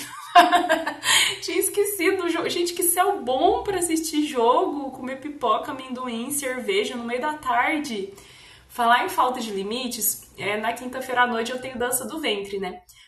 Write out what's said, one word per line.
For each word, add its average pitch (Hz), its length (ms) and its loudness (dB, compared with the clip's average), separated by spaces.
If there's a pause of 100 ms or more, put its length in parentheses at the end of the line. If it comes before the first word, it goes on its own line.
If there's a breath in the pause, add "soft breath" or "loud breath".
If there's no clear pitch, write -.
(340)
<laughs> 320 1080 4
Tinha 339 160 -2
esquecido 381 680 2
o 339 60 0
jogo. 330 180 -2
Gente, 349 240 -2
que 359 100 -4
céu 370 400 2
bom 302 400 2
pra 392 160 -2
assistir 320 460 0
jogo, 277 680 2
comer 254 280 -8
pipoca, 285 520 0
amendoim, 254 580 -6
cerveja 247 680 -2
no 233 80 -6
meio 240 160 -4
da 302 140 -2
tarde. 240 800 -2 (520 loud breath)
Falar 240 380 4
em 370 60 -4
falta 254 300 2
de 220 100 -6
limites, 214 880 -4
é, 202 180 -2
na 226 160 -2
quinta-feira 247 520 0
à - 20 0
noite 226 260 -2
eu 247 80 -6
tenho 254 180 -10
dança 247 280 -2
do 311 140 -6
ventre, 202 380 -2
né? 185 220 -6 (280 soft breath)